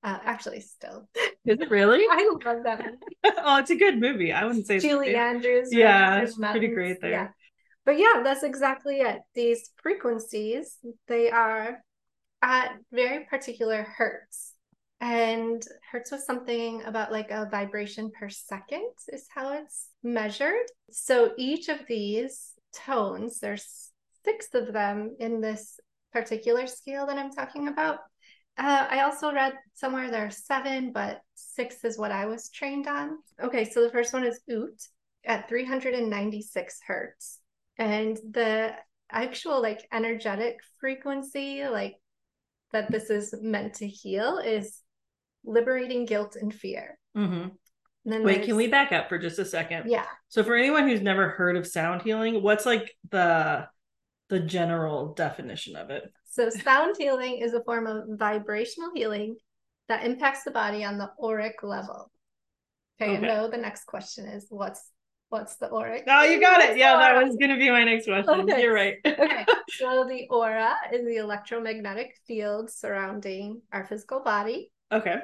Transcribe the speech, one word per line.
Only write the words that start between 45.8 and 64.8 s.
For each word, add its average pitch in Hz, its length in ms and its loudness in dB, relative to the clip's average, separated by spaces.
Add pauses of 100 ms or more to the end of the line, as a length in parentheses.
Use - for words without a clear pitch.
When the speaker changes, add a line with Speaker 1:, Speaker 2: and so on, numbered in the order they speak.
Speaker 1:
guilt 208 300 -2
and 214 180 -6
fear. - 440 -12 (180)
Speaker 2:
Mm-hmm. 185 340 -2 (560)
Speaker 1:
And 220 80 -4
then 220 100 -2
Speaker 2:
Wait, 196 140 4
can 208 100 -2
Speaker 1:
there's 220 100 0
Speaker 2:
we 226 100 2
back 277 240 4
up 165 180 0
for 180 80 -4
just 165 220 -6
a 190 60 -2
second? 165 440 -6
Speaker 1:
Yeah. 240 160 0 (240)
Speaker 2:
So 220 140 2
for 233 120 2
anyone 277 320 4
who's 226 140 2
never 190 280 4
heard 180 280 0
of 175 100 -4
sound 175 340 -2
healing, 220 400 0
what's, 208 240 4
like, 233 300 0 (140)
the, 165 580 2 (600)
the 190 100 0
general 160 760 -2
definition - 600 -8
of - 140 -14
it? 139 140 -8 (220)
Speaker 1:
So 233 240 0
sound 277 480 2
healing 254 420 -2
is 233 140 -4
a 233 100 -4
form 226 240 -4
of 214 160 -6 (140)
vibrational 214 760 -4
healing 220 420 -4 (520)
that 226 180 -2
impacts 262 380 -2
the 285 80 -8
body 208 320 -2
on 202 140 -6
the 196 120 -8 (140)
auric 220 400 -4
level. 202 480 -12 (920)
Okay, 202 160 0
Speaker 2:
Okay. 214 80 -2
Speaker 1:
I - 100 0
know 220 140 -2
the 233 80 -6
next 214 280 -10
question 202 420 -12
is, 202 220 -14
what's, - 400 -10 (400)